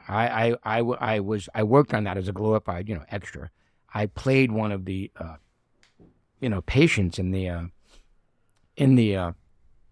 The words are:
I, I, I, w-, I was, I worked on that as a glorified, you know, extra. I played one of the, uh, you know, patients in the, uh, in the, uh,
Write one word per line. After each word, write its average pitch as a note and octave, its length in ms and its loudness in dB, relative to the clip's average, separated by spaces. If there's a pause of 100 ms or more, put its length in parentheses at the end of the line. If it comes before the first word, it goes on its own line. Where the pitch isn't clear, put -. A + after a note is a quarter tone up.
I, A2 200 0
I, A#2 360 0
I, A2 140 -2
w-, A#2+ 200 0
I A2+ 220 0
was, G2+ 340 -4
I A2 80 -2
worked B2 300 4
on G#2+ 120 0
that F#2+ 120 -4
as F#2+ 120 -4
a G2+ 40 -4
glorified, G#2 560 -2
you G#2+ 60 -6
know, - 160 -10
extra. - 400 -10 (440)
I G#2+ 120 -2
played C3+ 440 2
one G#2+ 220 -2
of F#2+ 140 -6
the, F#2+ 300 -6
uh, E2 200 -12 (1040)
you C3 80 -2
know, G2 140 -2
patients A#2 560 2
in F#2 120 -2
the, F#2+ 180 -2
uh, F2 140 -6 (1120)
in C3+ 200 6
the, A2 200 4
uh, F2 160 -2 (600)